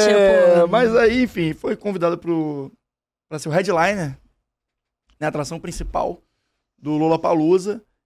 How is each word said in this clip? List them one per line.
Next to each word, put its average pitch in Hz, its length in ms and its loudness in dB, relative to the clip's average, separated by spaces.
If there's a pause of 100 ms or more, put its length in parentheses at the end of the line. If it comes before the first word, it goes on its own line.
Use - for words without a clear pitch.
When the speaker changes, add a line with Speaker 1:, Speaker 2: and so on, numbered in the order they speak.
(600)
Speaker 1:
tipo 170 80 4
Speaker 2:
mas 226 260 2
aí, 240 280 4
enfim, 165 300 -2
foi - 220 -6
convidado 175 420 -4
pro, 156 540 -6 (560)
pra 156 100 -12
ser 156 120 -10
o - 20 -4
headliner, 180 680 -2 (1000)
né, 151 60 -6
a - 20 -2
atração 156 320 -6
principal - 600 -8 (560)
do 147 200 -8
Lollapalooza. 170 840 0 (220)